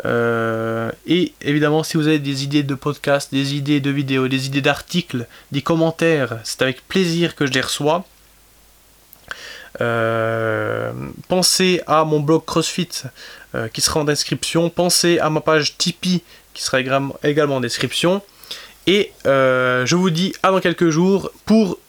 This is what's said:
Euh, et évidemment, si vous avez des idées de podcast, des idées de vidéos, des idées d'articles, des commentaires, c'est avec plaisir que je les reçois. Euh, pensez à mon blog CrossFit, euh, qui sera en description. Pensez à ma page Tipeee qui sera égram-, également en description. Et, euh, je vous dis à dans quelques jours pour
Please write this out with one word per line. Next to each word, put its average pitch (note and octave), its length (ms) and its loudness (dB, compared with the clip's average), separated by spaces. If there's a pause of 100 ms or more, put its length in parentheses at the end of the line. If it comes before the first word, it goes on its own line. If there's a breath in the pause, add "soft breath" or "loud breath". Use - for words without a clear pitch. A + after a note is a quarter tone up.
Euh, A2+ 840 -2 (160)
et F3 340 0
évidemment, D3 400 2
si D#3 160 -4
vous D3+ 100 2
avez D#3 120 4
des C#3 240 -4
idées C#3+ 180 2
de C#3 140 -4
podcast, C#3+ 580 -2
des C#3 220 0
idées D3 240 0
de C#3 100 -2
vidéos, C3+ 380 0
des C3 180 -2
idées C#3 160 -2
d'articles, C#3 640 -4 (260 loud breath)
des C#3 120 -4
commentaires, D#3+ 800 2
c'est - 180 -8
avec C3 260 -2
plaisir E3+ 480 0
que D3 120 0
je C3 40 -4
les C3 100 0
reçois. D3+ 440 -2 (1800 loud breath)
Euh, A2+ 1080 -2 (380)
pensez F3+ 580 2
à D#3 160 4
mon D3+ 160 0
blog D#3 260 2
CrossFit, - 440 -2 (640 loud breath)
euh, A#2+ 140 -4
qui - 120 -8
sera - 200 0
en - 20 -2
description. D3+ 640 -2
Pensez F3 480 2
à D#3 140 2
ma D#3 100 0
page D#3 380 2
Tipeee F3 420 -2 (320 loud breath)
qui - 80 -14
sera - 180 0
égram-, C3+ 340 -2 (100)
également D3 320 2
en B2+ 60 -2
description. E3 600 0 (640 loud breath)
Et, G3 260 2 (140)
euh, B2+ 600 4
je D3 80 2
vous F#3 160 2
dis E3+ 200 0 (120)
à F#3+ 80 4
dans F#3+ 80 2
quelques F3 320 2
jours F#3 400 2 (140)
pour G#3+ 440 2